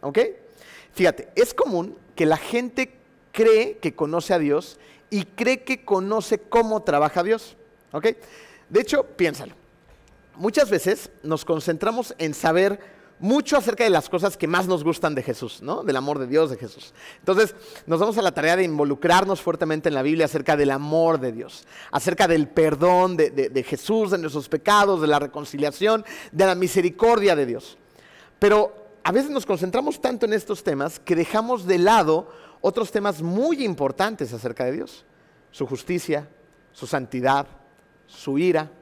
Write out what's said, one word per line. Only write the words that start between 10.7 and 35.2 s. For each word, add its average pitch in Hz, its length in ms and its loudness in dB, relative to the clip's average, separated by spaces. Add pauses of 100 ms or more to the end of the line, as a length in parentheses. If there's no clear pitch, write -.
nos 156 220 -4
concentramos 175 720 -4
en 160 160 -4
saber 185 640 0 (220)
mucho 269 380 2
acerca 226 260 0
de 220 60 4
las 165 200 2
cosas 185 280 -2
que 160 100 -2
más 175 200 0
nos 175 160 0
gustan 156 320 -2
de 131 80 -4
Jesús, 117 400 -8
¿no? 165 200 -6
Del 147 120 0
amor 139 240 -4
de 131 80 -6
Dios, 147 240 0
de 123 60 -8
Jesús. - 360 -18 (240)
Entonces, 190 380 0 (320)
nos 160 120 0
damos 208 200 0
a - 20 0
la 185 100 0
tarea 156 240 2
de 190 80 2
involucrarnos 165 800 2
fuertemente 160 480 -2
en 147 60 -2
la 131 80 0
Biblia 156 220 2
acerca 151 300 0
del 143 140 2
amor 151 500 0
de 127 120 -4
Dios, - 340 -14 (260)
acerca 175 360 0
del 156 200 4
perdón 175 680 4
de, 151 140 2
de, 143 180 -2
de 131 140 -2
Jesús, 208 480 -2
de 190 80 0
nuestros 151 300 -6
pecados, 196 520 2
de 156 60 0
la 147 100 4
reconciliación, 147 880 -2 (260)
de 185 140 2
la 185 80 4
misericordia 185 840 2
de 139 120 0
Dios. 120 320 -10 (580)
Pero 208 480 2 (180)
a 165 80 0
veces 277 200 0
nos 269 160 -6
concentramos 196 520 -2
tanto 233 280 -2
en 208 60 0
estos 208 280 -4
temas 147 380 -4
que - 160 0
dejamos 214 500 -2
de 180 140 2
lado 180 500 4 (320)
otros 196 300 -2
temas 202 320 -2
muy 254 420 0
importantes 147 640 -4
acerca 120 340 -6
de 127 80 -2
Dios. - 320 -12 (440)